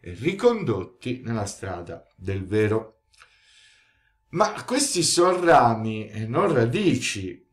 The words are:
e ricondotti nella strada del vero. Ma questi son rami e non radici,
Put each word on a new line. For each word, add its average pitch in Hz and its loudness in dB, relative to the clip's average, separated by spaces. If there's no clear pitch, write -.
e 90 -14
ricondotti 156 -2
nella 110 -4
strada 90 -12
del 95 -6
vero. 107 -2
Ma - 0
questi 233 0
son 175 2
rami 110 4
e 107 -8
non 165 0
radici, 117 0